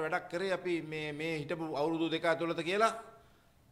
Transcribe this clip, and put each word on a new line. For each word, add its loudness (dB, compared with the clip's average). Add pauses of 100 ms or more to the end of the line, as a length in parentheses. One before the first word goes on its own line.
වැඩක් 0
කරේ 0
අපි 0
මේ, -4
මේ -2
හිටපු -4 (120)
අවුරුදු 2
දෙක 0
ඇතුළත 2
කියලා, 4 (800)